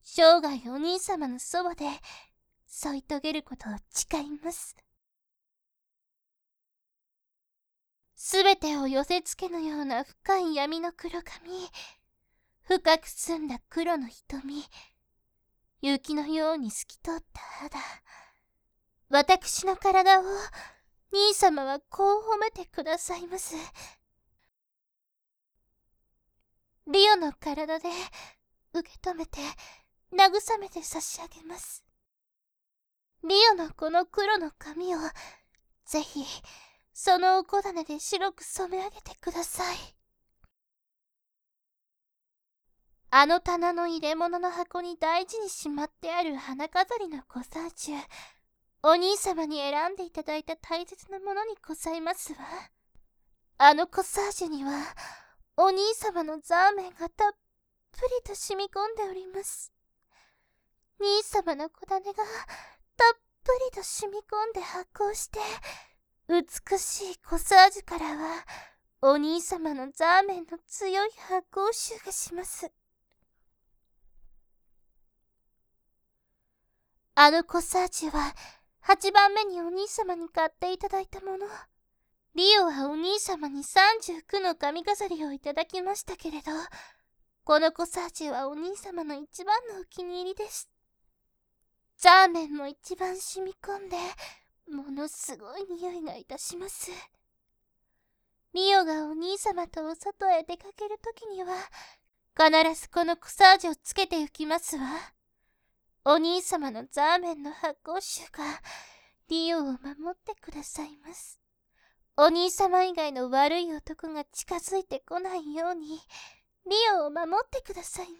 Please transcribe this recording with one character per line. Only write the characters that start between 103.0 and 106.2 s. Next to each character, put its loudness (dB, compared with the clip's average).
の 0
コ -20
サ 10
ー 10
ジ -4
ュ -2
を -4
つ -14
け 2
て -2
ゆ -4
き -8
ま 0
す -8
わ。 -6
お 8
兄 2